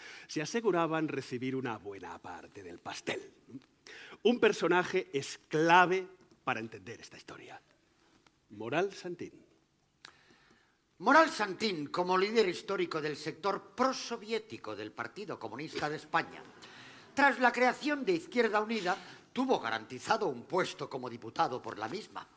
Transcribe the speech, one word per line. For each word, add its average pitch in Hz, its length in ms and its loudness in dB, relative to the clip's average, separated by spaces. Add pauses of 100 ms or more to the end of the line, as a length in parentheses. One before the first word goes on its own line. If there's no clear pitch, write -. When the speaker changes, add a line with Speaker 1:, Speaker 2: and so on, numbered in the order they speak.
(260)
Speaker 1:
se - 140 -4
aseguraban 165 680 2
recibir 131 460 -4
una 123 220 -4
buena 92 440 -12
parte 87 420 -14
del 87 180 -14
pastel. - 500 -8 (920)
Un 240 180 4
personaje 180 720 2
es - 340 -4
clave 175 640 6 (340)
para 120 160 -2
entender 110 440 -12
esta - 160 -18
historia. - 420 -18 (880)
Moral 120 460 -2
Santín. 175 380 -10 (1700)
Speaker 2:
Moral 285 280 8
Santín, 190 600 -2
como 180 280 2
líder 208 320 4
histórico 175 540 -2
del 151 120 -4
sector 190 600 -6
prosoviético 220 960 -2
del 104 180 -8
Partido 127 460 -10
Comunista 143 520 -6
de 156 60 -6
España, 151 460 -4 (720)
tras 269 280 4
la 240 120 6
creación 254 540 2
de 190 60 4
Izquierda 214 500 2
Unida, 208 340 0 (380)
tuvo 247 260 2
garantizado 120 680 -2
un 120 160 -6
puesto 160 440 0
como 123 220 -8
diputado 120 500 -2
por 107 180 -10
la 110 120 -6
misma. 143 360 -10 (100)